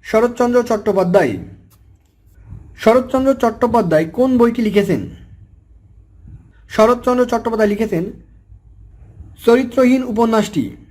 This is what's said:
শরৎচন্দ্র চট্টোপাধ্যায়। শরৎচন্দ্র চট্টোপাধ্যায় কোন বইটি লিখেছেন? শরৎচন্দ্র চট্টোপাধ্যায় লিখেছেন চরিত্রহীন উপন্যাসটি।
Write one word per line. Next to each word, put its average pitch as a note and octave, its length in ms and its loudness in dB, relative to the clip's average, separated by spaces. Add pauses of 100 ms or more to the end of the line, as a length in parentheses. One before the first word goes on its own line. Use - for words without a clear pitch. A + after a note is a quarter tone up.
শরৎচন্দ্র A#3+ 600 0
চট্টোপাধ্যায়। F#3 760 0 (1400)
শরৎচন্দ্র C4 580 2
চট্টোপাধ্যায় A3 760 0
কোন B3+ 280 0
বইটি A#3 240 2
লিখেছেন? G3 480 -2 (1600)
শরৎচন্দ্র B3 580 2
চট্টোপাধ্যায় A3+ 420 -2
লিখেছেন G#3 360 -2 (1400)
চরিত্রহীন B3+ 580 2
উপন্যাসটি। A3 760 -2 (140)